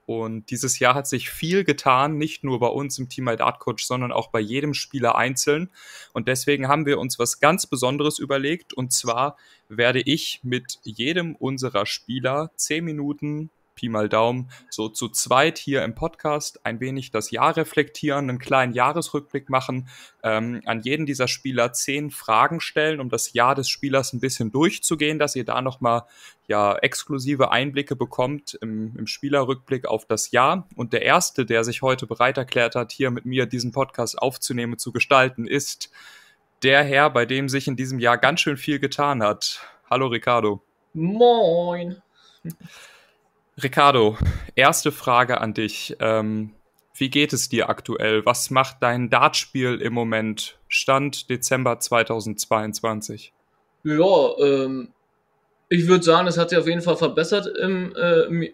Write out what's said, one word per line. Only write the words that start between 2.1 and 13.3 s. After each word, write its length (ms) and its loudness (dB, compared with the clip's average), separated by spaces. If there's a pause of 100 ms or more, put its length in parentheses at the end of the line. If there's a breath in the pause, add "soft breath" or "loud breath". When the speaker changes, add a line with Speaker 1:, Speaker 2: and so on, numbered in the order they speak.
Speaker 1:
nicht 260 -6
nur 160 -2
bei 60 2
uns 320 -4
im 100 -8
Team 180 -8
My 100 0
Dart 240 0
Coach, 260 -6
sondern 260 -4
auch 200 -4
bei 80 0
jedem 340 -4
Spieler 420 -2
einzeln. 540 0 (440 loud breath)
Und 140 -4
deswegen 400 0
haben 200 2
wir 100 2
uns 220 -6
was 200 -2
ganz 280 2
Besonderes 500 -2
überlegt. 560 -4
Und 180 -6
zwar 460 -2 (300 soft breath)
werde 340 2
ich 400 -2
mit 400 -6
jedem 540 -6
unserer 500 -4
Spieler 680 -4
zehn 280 -4
Minuten, 680 -6 (240)